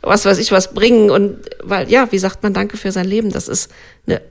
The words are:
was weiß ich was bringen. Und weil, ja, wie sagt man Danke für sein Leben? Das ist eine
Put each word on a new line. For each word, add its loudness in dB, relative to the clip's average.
was 2
weiß 4
ich -2
was 2
bringen. 4
Und 0
weil, -4
ja, 2
wie 0
sagt -4
man 0
Danke -4
für -6
sein -4
Leben? -2
Das -6
ist -6
eine -2